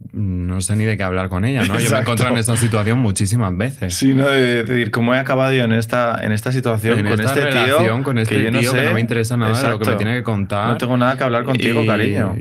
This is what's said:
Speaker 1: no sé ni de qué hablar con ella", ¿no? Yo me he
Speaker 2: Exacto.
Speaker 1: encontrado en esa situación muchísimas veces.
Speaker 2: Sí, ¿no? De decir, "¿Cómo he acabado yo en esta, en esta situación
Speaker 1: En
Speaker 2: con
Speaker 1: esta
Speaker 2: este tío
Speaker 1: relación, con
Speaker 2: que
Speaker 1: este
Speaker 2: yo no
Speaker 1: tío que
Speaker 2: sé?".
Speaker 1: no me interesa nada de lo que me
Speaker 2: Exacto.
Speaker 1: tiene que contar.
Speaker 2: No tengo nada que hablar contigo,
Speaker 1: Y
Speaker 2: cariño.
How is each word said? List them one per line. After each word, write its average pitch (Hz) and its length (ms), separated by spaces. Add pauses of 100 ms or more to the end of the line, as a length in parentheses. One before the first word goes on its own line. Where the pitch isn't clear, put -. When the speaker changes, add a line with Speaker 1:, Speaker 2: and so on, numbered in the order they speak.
(120)
Speaker 1:
no 92 500
sé 101 140
ni 107 100
de 107 120
qué 98 60
hablar 92 260
con 92 160
ella", 131 160
¿no? 107 60
Yo 98 60
me 110 60
he 120 40
Speaker 2:
Exacto. 117 180
Speaker 1:
encontrado 120 320
en 117 60
esa 113 180
situación 113 420
muchísimas 101 560
veces. 101 400
Speaker 2:
Sí, 135 180
¿no? 135 140
De 123 380
decir, 120 260
"¿Cómo 120 240
he 131 40
acabado 135 340
yo 127 100
en 113 80
esta, 113 520
en 107 100
esta 107 180
situación 113 480
Speaker 1:
En 101 80
Speaker 2:
con 107 140
Speaker 1:
esta 123 120
Speaker 2:
este 143 120
tío 143 80
Speaker 1:
relación, 135 500
con 139 140
Speaker 2:
que 113 60
Speaker 1:
este 107 200
Speaker 2:
yo 113 80
no 131 80
Speaker 1:
tío 120 140
que 127 80
Speaker 2:
sé?". 143 40
Speaker 1:
no 165 80
me - 60
interesa 117 380
nada 113 240
de 113 80
lo 110 100
que 107 60
me 113 60
Speaker 2:
Exacto. 107 60
Speaker 1:
tiene 110 200
que 120 60
contar. 104 440
Speaker 2:
No 120 100
tengo 127 200
nada 127 200
que 135 60
hablar 120 220
contigo, 117 380
Speaker 1:
Y 110 40
Speaker 2:
cariño. 104 540